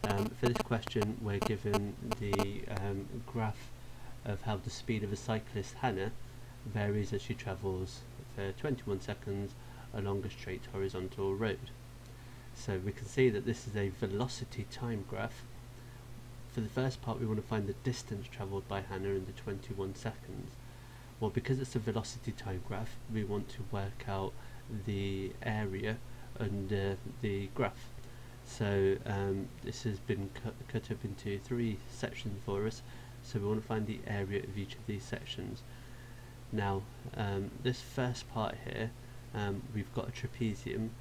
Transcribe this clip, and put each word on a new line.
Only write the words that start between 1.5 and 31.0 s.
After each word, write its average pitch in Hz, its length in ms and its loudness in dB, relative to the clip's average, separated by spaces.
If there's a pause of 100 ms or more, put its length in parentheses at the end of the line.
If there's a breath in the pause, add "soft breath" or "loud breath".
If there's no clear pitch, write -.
the, 101 440 4 (180)
um, 98 260 0 (200)
graph 110 420 0 (560 loud breath)
of 101 160 0
how 107 160 2
the - 120 -2
speed 107 340 0
of 104 100 0
a - 20 2
cyclist, - 600 0
Hannah, 107 360 2 (540 loud breath)
varies 104 480 4
as 98 80 2
she - 140 -2
travels 95 680 0 (340)
for 98 180 0
twenty-one 107 480 0
seconds 101 520 -2 (400 loud breath)
along 101 320 2
a 101 40 0
straight - 420 -4
horizontal 98 640 2
road. 107 360 2 (840 loud breath)
So 95 280 0
we 101 80 2
can 107 160 -6
see 131 220 10
that 101 160 2
this 117 220 0
is 104 80 -4
a 98 140 4
velocity 107 800 0
time 117 380 -2
graph. 107 340 -4 (1080 loud breath)
For 120 100 0
the 107 80 0
first 131 320 2
part, 110 180 0
we 120 60 2
want 107 160 2
to - 60 -6
find 107 200 2
the 98 60 0 (100)
distance 120 440 0
travelled 98 400 -2
by 98 140 0
Hannah 98 280 0
in 95 160 2
the 101 80 -6
twenty-one 98 640 -2
seconds. - 560 -6 (680 loud breath)
Well, 110 120 2
because 131 280 2
it's 131 160 -2
a 123 40 4
velocity 110 540 0
time 92 340 -2
graph, 104 280 -2 (180)
we 110 100 4
want 101 260 0
to - 220 -4
work 98 360 0
out 95 260 2 (520 loud breath)
the 98 460 2 (120)
area 107 540 2 (420 loud breath)
under 98 580 2 (240)
the 98 340 2
graph. - 340 2 (560 loud breath)
So, 98 600 6
um, 98 420 2 (160)
this - 200 -4
has 104 160 2
been 98 340 0
cut, - 200 -4 (140)
cut - 240 -2
up - 120 -4